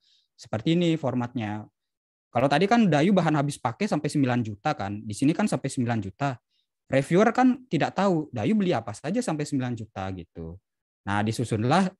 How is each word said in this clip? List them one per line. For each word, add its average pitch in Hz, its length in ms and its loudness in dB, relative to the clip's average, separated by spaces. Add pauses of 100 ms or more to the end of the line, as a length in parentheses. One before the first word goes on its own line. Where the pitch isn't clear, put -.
(400)
seperti 160 400 -2
ini 170 160 2
formatnya. 120 720 -4 (680)
Kalau 127 160 2
tadi 151 160 4
kan 226 240 4
Dayu 151 240 4
bahan 160 240 2
habis 143 240 -2
pakai 120 240 -4
sampai 156 240 -2
sembilan 123 320 0
juta 107 320 -4
kan. 104 320 -8
Di 107 80 -8
sini 143 240 0
kan 208 80 0
sampai 139 240 -2
sembilan 117 320 -2
juta. 127 320 -6 (560)
Reviewer 165 400 4
kan 247 400 2
tidak 143 240 0
tahu 175 400 0
Dayu 127 240 0
beli 185 160 2
apa 113 160 -4
saja 160 320 -4
sampai 147 240 -2
sembilan 127 320 -4
juta 104 400 -8
gitu. 82 400 -14 (480)
Nah, 101 160 0
disusunlah 120 800 0